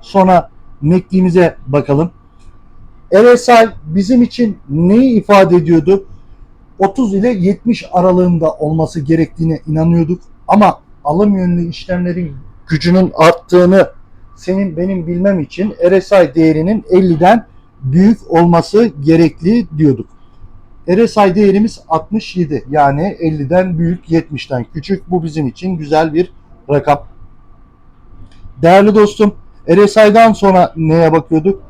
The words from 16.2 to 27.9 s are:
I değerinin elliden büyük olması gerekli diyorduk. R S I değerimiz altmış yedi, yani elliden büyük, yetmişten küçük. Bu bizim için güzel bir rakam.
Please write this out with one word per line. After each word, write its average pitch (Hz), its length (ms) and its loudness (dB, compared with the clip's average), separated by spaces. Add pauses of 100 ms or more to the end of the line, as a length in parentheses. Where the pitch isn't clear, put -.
I 135 100 -6
değerinin 160 560 0
elliden 180 560 2 (360)
büyük 175 480 0
olması 170 680 2
gerekli 165 800 0
diyorduk. 135 300 0 (800)
R 196 200 2
S 202 200 2
I 175 60 -2
değerimiz 208 540 0
altmış 165 480 -6
yedi, 151 340 -4
yani 147 500 0
elliden 160 580 -2
büyük, 170 320 -4
yetmişten 139 640 -4
küçük. 175 360 -8
Bu 175 120 -2
bizim 156 240 -6
için 175 300 -8
güzel 156 380 -2
bir 180 180 -4 (380)
rakam. 143 360 -2 (1600)